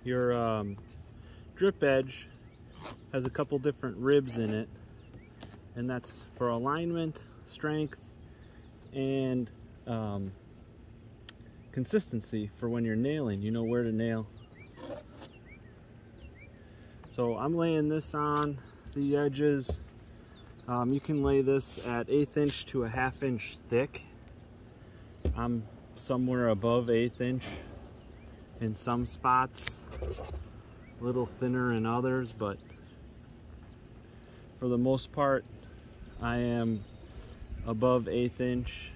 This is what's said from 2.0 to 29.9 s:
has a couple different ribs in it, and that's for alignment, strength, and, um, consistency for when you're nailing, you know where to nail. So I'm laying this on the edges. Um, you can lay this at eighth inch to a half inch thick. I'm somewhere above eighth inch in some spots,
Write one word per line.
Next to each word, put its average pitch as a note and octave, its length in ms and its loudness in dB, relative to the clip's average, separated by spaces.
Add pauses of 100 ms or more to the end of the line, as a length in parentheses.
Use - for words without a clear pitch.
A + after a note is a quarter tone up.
has C3 120 0
a B2+ 60 0
couple C#3+ 280 0
different C3 380 0
ribs C3 400 6
in A2 180 2
it, A2 140 -2 (1040)
and B2 160 -2
that's - 300 -6 (180)
for A#2+ 120 4
alignment, D#3+ 680 0 (320)
strength, D3+ 500 -2 (960)
and, C3 560 2 (380)
um, G#2 420 -2 (1400)
consistency A#2 840 0
for A#2+ 120 -2
when A#2 160 2
you're A2+ 100 2
nailing, A#2+ 480 2
you G#2+ 80 0
know A#2 140 0
where A#2+ 180 2
to A2+ 80 2
nail. A2 380 0 (2750)
So A#2+ 260 0
I'm D3+ 200 0
laying D#3+ 320 4
this D#3 260 0
on D3 440 2 (360)
the C#3+ 220 2
edges. C#3+ 640 4 (880)
Um, B2 240 2
you C#3+ 80 4
can D3 240 0
lay C#3 160 8
this C3+ 440 2
at A#2 240 0
eighth C#3+ 280 4
inch D3 300 2
to B2+ 180 0
a A2+ 40 0
half C3 360 0
inch B2 320 -2 (120)
thick. B2+ 340 2 (1300)
I'm A#2 280 0 (320)
somewhere B2+ 500 4
above A#2 420 6
eighth A#2 320 4
inch B2+ 220 0 (1200)
in A2 140 0
some A#2+ 300 0
spots, - 760 2 (220)